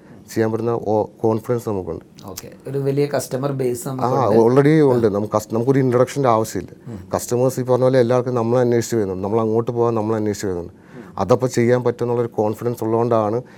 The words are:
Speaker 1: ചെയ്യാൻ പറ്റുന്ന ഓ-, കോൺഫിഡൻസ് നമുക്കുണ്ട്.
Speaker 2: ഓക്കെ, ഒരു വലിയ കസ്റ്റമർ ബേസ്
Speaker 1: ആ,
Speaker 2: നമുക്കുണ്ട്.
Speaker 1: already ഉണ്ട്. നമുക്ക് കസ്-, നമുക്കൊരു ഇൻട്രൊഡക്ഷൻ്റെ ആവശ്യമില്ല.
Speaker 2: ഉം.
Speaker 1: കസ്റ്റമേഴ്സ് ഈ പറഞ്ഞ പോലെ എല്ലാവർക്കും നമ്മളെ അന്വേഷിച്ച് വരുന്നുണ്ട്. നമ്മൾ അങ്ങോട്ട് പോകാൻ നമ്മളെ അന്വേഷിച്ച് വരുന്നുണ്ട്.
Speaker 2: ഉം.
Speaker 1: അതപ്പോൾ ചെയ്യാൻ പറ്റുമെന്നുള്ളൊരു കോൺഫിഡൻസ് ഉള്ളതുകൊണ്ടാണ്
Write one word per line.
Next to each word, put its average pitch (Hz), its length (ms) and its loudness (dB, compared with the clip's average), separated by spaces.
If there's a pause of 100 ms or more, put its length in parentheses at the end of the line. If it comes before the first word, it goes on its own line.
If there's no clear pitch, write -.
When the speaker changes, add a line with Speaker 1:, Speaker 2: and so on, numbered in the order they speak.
(340)
Speaker 1:
ചെയ്യാൻ 110 180 0
പറ്റുന്ന 113 180 -4
ഓ-, 107 360 -2 (140)
കോൺഫിഡൻസ് 113 480 -2
നമുക്കുണ്ട്. 87 360 -6 (200)
Speaker 2:
ഓക്കെ, - 240 -16 (200)
ഒരു 139 100 -6
വലിയ 139 280 0
കസ്റ്റമർ 139 460 -4
ബേസ് 127 360 -4
Speaker 1:
ആ, - 20 -6
Speaker 2:
നമുക്കുണ്ട്. 123 500 2
Speaker 1:
already 139 540 6
ഉണ്ട്. 117 120 2
നമുക്ക് 101 300 0
കസ്-, 107 180 -2
നമുക്കൊരു 127 240 2
ഇൻട്രൊഡക്ഷൻ്റെ 127 500 2
ആവശ്യമില്ല. 110 640 -4
Speaker 2:
ഉം. 95 220 -16
Speaker 1:
കസ്റ്റമേഴ്സ് 123 460 -2
ഈ - 20 -4
പറഞ്ഞ 123 200 2
പോലെ 131 160 4
എല്ലാവർക്കും 123 360 2
നമ്മളെ 120 260 2
അന്വേഷിച്ച് 120 360 2
വരുന്നുണ്ട്. 95 280 -2
നമ്മൾ 107 160 0
അങ്ങോട്ട് 113 300 0
പോകാൻ 117 240 0
നമ്മളെ 110 220 -2
അന്വേഷിച്ച് 107 300 -2
വരുന്നുണ്ട്. 87 260 -6
Speaker 2:
ഉം. - 460 -20
Speaker 1:
അതപ്പോൾ 120 280 2
ചെയ്യാൻ 123 380 2
പറ്റുമെന്നുള്ളൊരു 120 440 -2
കോൺഫിഡൻസ് 113 560 -4
ഉള്ളതുകൊണ്ടാണ് 113 580 0 (160)